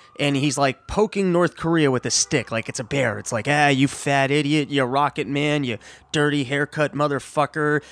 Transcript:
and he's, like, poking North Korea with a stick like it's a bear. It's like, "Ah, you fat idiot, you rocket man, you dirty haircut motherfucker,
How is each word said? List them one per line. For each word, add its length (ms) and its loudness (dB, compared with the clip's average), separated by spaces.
and 160 2
he's, 240 0
like, 280 0
poking 460 0
North 240 2
Korea 320 2
with 160 0
a 60 -2
stick 400 0
like 180 -4
it's 100 -8
a 40 -6
bear. 340 -2
It's 140 -10
like, 160 -2
"Ah, 220 4
you 180 4
fat 420 0
idiot, 400 0
you 140 0
rocket 440 -2
man, 360 -2
you 160 -4
dirty 320 2
haircut 500 -2
motherfucker, 880 -2